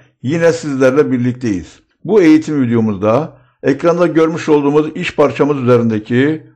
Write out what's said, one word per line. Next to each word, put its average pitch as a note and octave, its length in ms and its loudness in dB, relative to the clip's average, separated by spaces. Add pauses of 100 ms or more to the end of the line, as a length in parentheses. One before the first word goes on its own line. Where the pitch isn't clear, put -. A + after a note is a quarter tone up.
(220)
yine E3 300 0
sizlerle C3+ 600 0
birlikteyiz. A#2+ 680 -4 (240)
Bu G3 180 2
eğitim D#3 400 2
videomuzda A2+ 760 0 (240)
ekranda E3+ 440 0
görmüş D#3+ 420 -2
olduğumuz D3+ 480 0
iş F3 200 -8
parçamız C#3 460 0
üzerindeki A#2+ 920 0